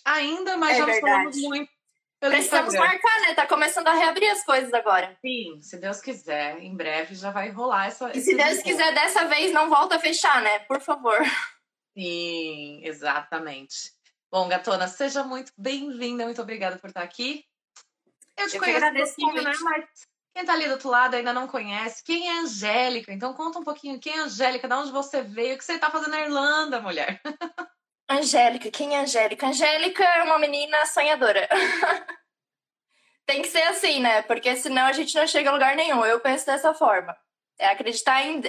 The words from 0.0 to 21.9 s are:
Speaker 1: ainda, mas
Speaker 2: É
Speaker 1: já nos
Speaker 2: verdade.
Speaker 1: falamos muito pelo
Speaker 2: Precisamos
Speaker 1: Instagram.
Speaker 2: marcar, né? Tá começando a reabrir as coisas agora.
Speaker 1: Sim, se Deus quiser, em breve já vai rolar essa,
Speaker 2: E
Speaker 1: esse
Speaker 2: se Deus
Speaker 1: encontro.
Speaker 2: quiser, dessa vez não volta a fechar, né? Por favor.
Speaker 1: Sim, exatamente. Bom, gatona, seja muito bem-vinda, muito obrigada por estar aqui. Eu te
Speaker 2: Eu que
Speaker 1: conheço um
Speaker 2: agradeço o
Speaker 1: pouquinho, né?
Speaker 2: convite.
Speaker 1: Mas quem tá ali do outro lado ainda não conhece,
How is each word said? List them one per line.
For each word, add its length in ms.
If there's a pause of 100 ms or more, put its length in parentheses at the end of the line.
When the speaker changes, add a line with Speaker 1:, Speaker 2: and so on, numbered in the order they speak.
Speaker 1:
ainda, 500
mas 200
Speaker 2:
É 20
Speaker 1:
já 80
nos 80
Speaker 2:
verdade. 180
Speaker 1:
falamos 300
muito 340 (420)
pelo 140
Speaker 2:
Precisamos 400
Speaker 1:
Instagram. 260
Speaker 2:
marcar, 220
né? 140
Tá 120
começando 420
a 40
reabrir 380
as 120
coisas 300
agora. 480
Speaker 1:
Sim, 400
se 180
Deus 220
quiser, 640
em 120
breve 400
já 160
vai 200
rolar 380
essa, 200
Speaker 2:
E 100
Speaker 1:
esse 120
Speaker 2:
se 60
Deus 160
Speaker 1:
encontro. 180
Speaker 2:
quiser, 240
dessa 320
vez 260
não 160
volta 280
a 20
fechar, 420
né? 200
Por 200
favor. 380 (800)
Speaker 1:
Sim, 880
exatamente. 1080 (380)
Bom, 180
gatona, 400
seja 360
muito 340
bem-vinda, 680
muito 180
obrigada 360
por 100
estar 140
aqui. 420 (920)
Eu 120
te 80
Speaker 2:
Eu 60
que 40
Speaker 1:
conheço 180
um 40
Speaker 2:
agradeço 240
o 40
Speaker 1:
pouquinho, 280
né? 80
Speaker 2:
convite. 120
Speaker 1:
Mas 200 (500)
quem 120
tá 80
ali 120
do 60
outro 160
lado 280
ainda 180
não 120
conhece, 560